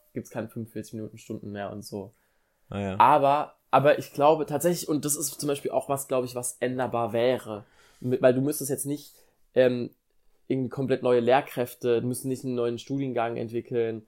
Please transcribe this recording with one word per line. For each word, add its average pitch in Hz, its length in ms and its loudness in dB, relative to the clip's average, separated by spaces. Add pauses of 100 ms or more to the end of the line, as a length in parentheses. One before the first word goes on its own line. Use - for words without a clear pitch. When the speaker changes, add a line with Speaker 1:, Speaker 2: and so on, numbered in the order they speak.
(120)
Speaker 1:
gibt's - 180 -10
keine 110 180 -6
fünfundvierzig 110 460 -10
Minuten, 110 240 -10
Stunden 104 340 -12
mehr 101 200 -8
und 101 120 -12
so. 101 280 -10 (560)
Speaker 2:
Ah, 98 120 -6
ja. 98 200 0
Speaker 1:
Aber, 139 560 4 (140)
aber 139 280 6
ich - 140 -10
glaube 151 340 4
tatsächlich, 156 420 -2
und 147 180 -2
das 147 100 -2
ist 160 240 -6
zum 160 60 -2
Beispiel 143 240 -2
auch 127 180 -2
was, 139 200 -2
glaube 127 180 0
ich, 123 80 -10
was 123 260 -6
änderbar 120 520 -2
wäre. 117 520 0 (360)
Mit, 127 220 0
weil 127 120 8
du 131 80 0
müsstest 139 280 -4
jetzt 131 160 -4
nicht, 143 280 -8 (400)
ähm, 123 360 2 (580)
irgendwie 131 200 -2
komplett 131 340 -2
neue 123 180 4
Lehrkräfte, 120 840 2
du 120 40 -4
müsstest 123 200 -4
nicht 127 180 -4
einen 127 100 -4
neuen 120 240 -2
Studiengang 120 600 -2
entwickeln, 117 680 -4